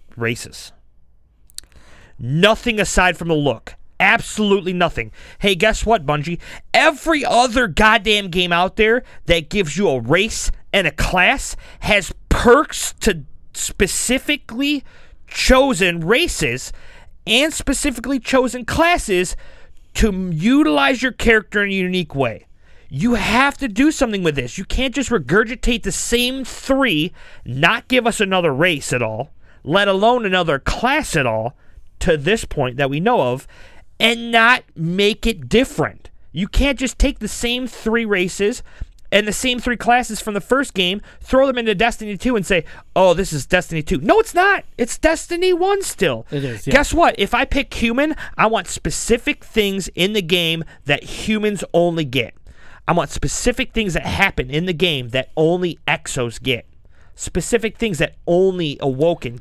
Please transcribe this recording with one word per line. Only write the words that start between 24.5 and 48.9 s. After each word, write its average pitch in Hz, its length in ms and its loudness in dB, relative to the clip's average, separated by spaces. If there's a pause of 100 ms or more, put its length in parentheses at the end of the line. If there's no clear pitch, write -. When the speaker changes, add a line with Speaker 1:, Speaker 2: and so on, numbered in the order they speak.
Speaker 1:
You 190 60 -8
can't 254 300 -2
just 269 160 -2
regurgitate 214 720 0
the 190 100 -4
same 247 520 0
three, 220 680 0 (320)
not 170 440 0
give 247 180 2
us 226 140 -2
another 185 320 0
race 147 400 0
at 123 100 -2
all, 110 300 -6 (300)
let 196 260 0
alone 220 380 2
another 175 320 0
class 262 580 -2
at 135 100 0
all, 110 300 -4 (440)
to 165 160 2
this 180 280 0
point 127 320 -4
that 135 140 0
we 147 100 -2
know 214 220 2 (100)
of 131 140 -8 (520)
and 233 320 0
not 233 340 4 (100)
make 190 520 0
it 170 220 -4
different. 196 600 0 (220)
You 196 160 -4
can't 262 300 2
just 254 200 -6
take - 220 2
the 208 80 -6
same 247 380 -4
three 226 380 -2
races 202 580 0 (520)
and 208 140 4
the 202 40 -2
same 247 280 -2
three 240 160 -2
classes 240 440 0
from 214 140 -6
the 202 60 -2
first 262 340 0
game, 190 260 0 (200)
throw 262 260 4
them 254 100 0
into 226 160 0
Destiny 214 440 -2
two 247 180 -2
and 196 100 0
say, 185 200 0 (320)
"Oh, 180 180 6
this 180 180 -2
is 143 140 -4
Destiny 170 340 0
two." 156 180 -2
No, 269 200 -2
it's 440 160 -2
not. 370 300 0 (120)
It's - 220 -4
Destiny 339 540 0
one 381 300 0
still. 131 500 -4
Speaker 2:
It 139 100 -4
is, 117 240 -8
yeah. 143 60 -2
Speaker 1:
Guess - 200 2
what? 302 240 4
If 196 160 -2
I 247 120 0
pick - 280 -2
human, 269 440 0 (200)
I 190 100 2
want 214 200 0
specific - 800 -2